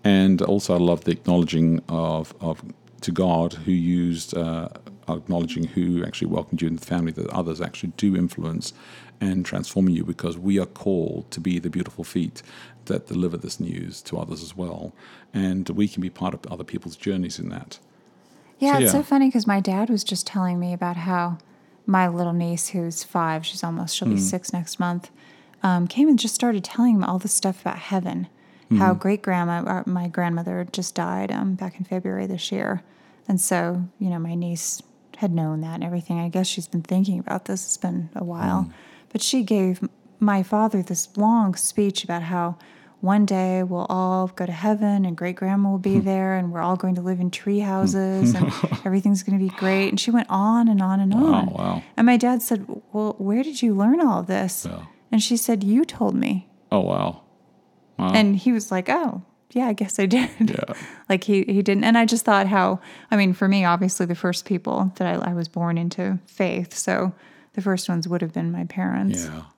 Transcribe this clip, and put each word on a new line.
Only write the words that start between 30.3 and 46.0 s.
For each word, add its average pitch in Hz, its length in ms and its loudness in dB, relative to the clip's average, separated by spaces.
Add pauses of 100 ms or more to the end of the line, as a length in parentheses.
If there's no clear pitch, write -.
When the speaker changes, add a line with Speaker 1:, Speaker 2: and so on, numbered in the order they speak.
Speaker 2:
just - 220 -6
died, 180 380 -4
um, 202 240 -2
back 185 220 -8
in 185 80 -6
February 190 420 -4
this 185 240 -6
year. 196 320 -4 (440)
And 185 120 2
so, 180 440 0 (160)
you 190 100 -2
know, 175 100 -4
my 165 140 -6
niece 170 480 -6 (360)
had 196 140 0
known 156 300 0
that 160 140 -8
and - 80 -6
everything. 170 360 -4
I 170 80 -2
guess 185 200 0
she's - 200 -6
been 170 140 -2
thinking 185 380 0
about - 260 -6
this. 190 200 -6
It's - 120 -4
been 180 380 -4
a - 80 -6
while. 180 400 -2
Speaker 1:
Mm. 165 100 -6 (380)
Speaker 2:
But 214 100 -4
she 262 220 0
gave 190 400 2
m-, 190 60 -4 (300)
my 202 220 4
father 214 400 2
this 175 340 -4
long 208 400 4
speech - 480 -2
about 170 200 -6
how 175 340 -2 (420)
one 202 260 4
day 185 360 2
we'll 180 280 -2
all 185 380 0
go 185 180 -6
to 180 60 -6
heaven 202 540 2
and 170 100 -2
great-grandma 190 540 0
will 196 80 0
be 196 220 2
Speaker 1:
Hmm. 190 60 0